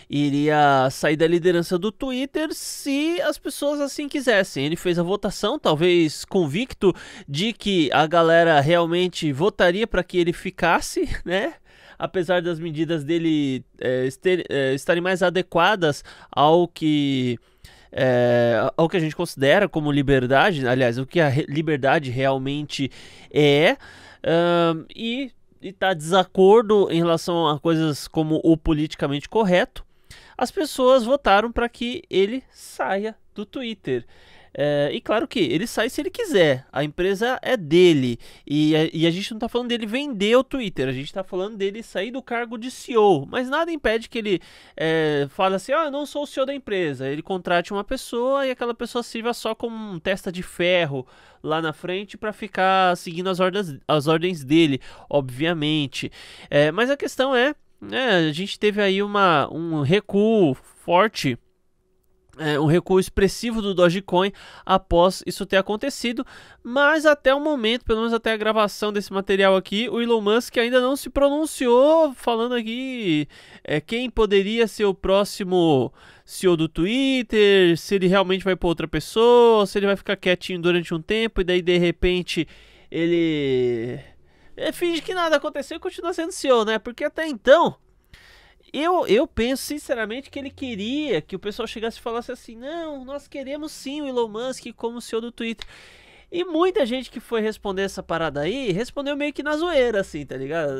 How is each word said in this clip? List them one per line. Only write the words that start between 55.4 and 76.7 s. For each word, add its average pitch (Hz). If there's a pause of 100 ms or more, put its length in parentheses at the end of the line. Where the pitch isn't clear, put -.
É, 147
mas 226
a 277
questão 269
é, 262 (260)
né, 214
a 151
gente 180
teve 208
aí 196
uma, 196
um 160
recuo 196
forte, 175 (1040)
é, 151
um 156
recuo 175
expressivo 208
do 196
Dogecoin 180 (340)
após 185
isso 196
ter 190
acontecido, 233 (380)
mas 285
até 294
o 285
momento, 254
pelo 220
menos 226
até 226
a 220
gravação 214
desse 202
material 196
aqui, 202
o 233
Elon 233
Musk 214
ainda 247
não 254
se -
pronunciou 285
falando 240
aqui, 226 (360)
é, -
quem 240
poderia 214
ser -
o 196
próximo 180 (320)
C -
E 185
O 175
do 160
Twitter, 208